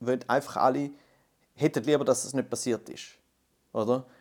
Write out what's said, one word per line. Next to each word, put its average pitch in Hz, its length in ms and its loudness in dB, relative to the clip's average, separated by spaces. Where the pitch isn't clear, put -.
wollen 123 280 0
einfach 139 280 0
alle, 139 340 2
hätten 147 300 0
lieber, 143 200 2
dass 123 200 2
es 143 100 -8
nicht 127 160 -2
passiert 113 380 -2
ist. - 160 -14
Oder? 120 320 0